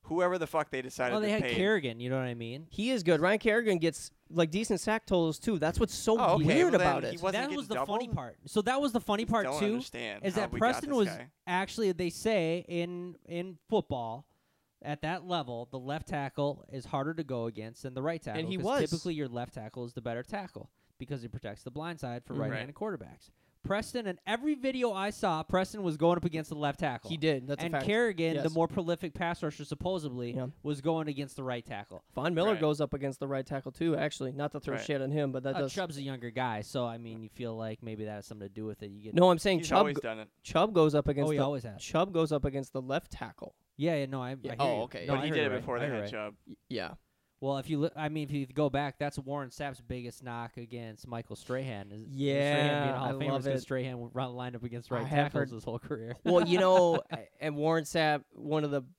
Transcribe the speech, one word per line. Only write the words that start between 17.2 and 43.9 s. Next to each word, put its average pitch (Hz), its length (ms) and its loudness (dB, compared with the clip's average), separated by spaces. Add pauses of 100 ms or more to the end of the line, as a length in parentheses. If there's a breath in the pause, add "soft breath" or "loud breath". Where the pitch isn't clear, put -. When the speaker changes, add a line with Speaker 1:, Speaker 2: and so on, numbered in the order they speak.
Speaker 2:
go 127 220 -2
against 110 380 -8
than 127 100 -10
the 131 80 -4
right 160 200 0
tackle, 117 200 -6
Speaker 3:
And 165 80 -4
he 190 80 -2
Speaker 2:
'cause 180 80 0
Speaker 3:
was. 247 240 6
Speaker 2:
typically 170 240 2
your 147 160 0
left 120 240 -4
tackle 120 320 -6
is 120 80 -10
the 123 80 -6
better 120 220 -2
tackle - 460 -8 (280)
because 135 240 -6
he 117 80 -10
protects 107 340 -10
the 123 80 -10
blind 156 300 -8
side 120 240 -6
for - 80 -10
Speaker 3:
Mm-hmm. 143 80 -2
Speaker 2:
right-handed 135 400 -4
Speaker 1:
Right. 202 180 -4
Speaker 2:
quarterbacks. - 300 -18 (340)
Preston, 214 440 -2
and 180 180 -4
every 254 300 0
video 254 380 0
I 190 160 -2
saw, 170 340 0
Preston 190 400 0
was 156 140 0
going 170 200 6
up 165 80 -2
against 160 240 -2
the 156 60 -8
left 147 240 -2
tackle. 135 300 -2
Speaker 3:
He 165 80 -2
did. 143 300 2
That's 143 140 -4
a 165 40 -4
Speaker 2:
And 165 80 -2
Speaker 3:
fact. 139 120 0
Speaker 2:
Kerrigan, 185 520 2
the - 60 0
Speaker 3:
Yes. 160 100 2
Speaker 2:
more 165 140 4
prolific 165 460 -2
pass 170 300 -2
rusher 147 220 -6
supposedly, 143 680 -4
Speaker 3:
Yeah. 127 140 -2 (160)
Speaker 2:
was 147 180 -2
going 160 260 2
against 139 280 -6
the 139 80 -8
right 123 220 -4
tackle. 101 380 -10 (120)
Speaker 3:
Von 165 180 0
Miller 185 200 4
Speaker 1:
Right. - 80 0
Speaker 3:
goes 151 200 2
up 143 120 0
against 139 260 -4
the 139 80 -4
right 135 180 -2
tackle 139 260 -6
too, 165 240 0
actually. 135 360 -2
Not 143 220 -4
to 147 60 -8
throw 135 160 -4
Speaker 1:
Right. 110 80 -4
Speaker 3:
shit 139 180 0
on 139 100 -2
him, 143 200 2
but 131 120 -4
that 135 120 -2
Speaker 2:
Uh, 135 40 -2
Speaker 3:
does 135 140 -2
Speaker 2:
Chubb's 165 240 -4
a 143 40 -8
younger 131 300 -6
guy, 113 300 -2
so, 123 240 -2
I 117 120 -6
mean, 113 240 -12
you 110 80 -14
feel 113 260 -6
like 110 280 -8
maybe 110 220 -8
that 107 60 -6
has 101 140 -10
something 104 220 -12
to 95 60 -14
do 107 120 -6
with 107 160 -8
it. 101 100 -10
You 104 100 -16
get 107 120 -10
Speaker 3:
No, 180 160 8
I'm 175 100 6
saying 185 200 4
Speaker 1:
He's 151 100 -4
Speaker 3:
Chubb 139 100 6
Speaker 1:
always 147 180 4
Speaker 3:
go-, 139 120 -2
Speaker 1:
done 110 100 -6
it. 110 100 -14 (120)
Speaker 3:
Chubb 202 320 2
goes 156 220 6
up 147 120 4
against 143 200 0
Speaker 2:
Oh, 156 40 0
he 147 60 0
Speaker 3:
the 143 60 2
Speaker 2:
always 139 200 -2
has. 110 180 -12
Speaker 3:
Chubb 175 320 0
goes 160 180 2
up 147 140 2
against 135 280 -4
the 135 80 -4
left 135 300 -4
tackle. - 440 -12 (220)
Speaker 2:
Yeah, 160 180 2